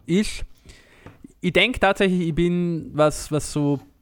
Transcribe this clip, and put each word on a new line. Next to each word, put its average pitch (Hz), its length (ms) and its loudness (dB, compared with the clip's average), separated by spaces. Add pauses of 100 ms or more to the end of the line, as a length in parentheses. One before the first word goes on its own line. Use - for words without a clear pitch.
ist, 190 400 -2 (960)
ich 180 120 -2
denk 214 260 2
tatsächlich, 190 500 2
ich 160 60 -4
bin, 170 580 0
was, 151 380 0
was 151 220 -4
so 143 260 0 (220)